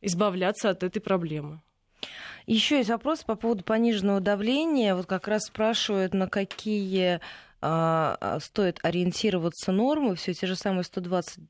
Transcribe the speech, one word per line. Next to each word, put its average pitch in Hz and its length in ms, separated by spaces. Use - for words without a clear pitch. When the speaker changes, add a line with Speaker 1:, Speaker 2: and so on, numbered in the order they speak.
Speaker 1:
избавляться 190 720
от 185 120
этой 185 180
проблемы. 156 600
Speaker 2:
Еще 226 320
есть 226 120
вопрос 269 320
по 220 140
поводу 226 260
пониженного 208 580
давления. 220 760
Вот 180 100
как 190 220
раз 214 180
спрашивают, 214 680
на 190 140
какие, 190 920
а, 160 600
а, 120 180
стоит 180 460
ориентироваться 175 880
нормы. 247 420
Все 180 180
те 185 140
же 185 80
самые 185 300
сто - 160
двадцать 175 500